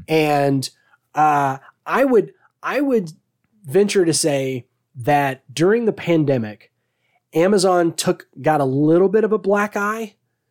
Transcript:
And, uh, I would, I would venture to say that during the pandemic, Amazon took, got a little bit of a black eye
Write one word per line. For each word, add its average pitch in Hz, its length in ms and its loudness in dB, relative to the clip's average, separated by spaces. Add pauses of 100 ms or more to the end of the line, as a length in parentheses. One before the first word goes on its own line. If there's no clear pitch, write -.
And, 143 640 0 (460)
uh, 143 420 0 (300)
I 185 180 0
would, 214 280 2 (280)
I 208 200 -4
would 220 320 -2 (520)
venture 190 400 0
to 165 80 0
say 135 540 -4 (280)
that 135 560 -2
during 202 340 0
the 208 80 0
pandemic, 135 800 -2 (640)
Amazon 180 600 2
took, - 340 -4 (140)
got 151 200 0
a 139 40 0
little 156 440 2
bit 214 140 2
of 208 80 -2
a 214 60 0
black 202 380 -2
eye 214 400 -6 (340)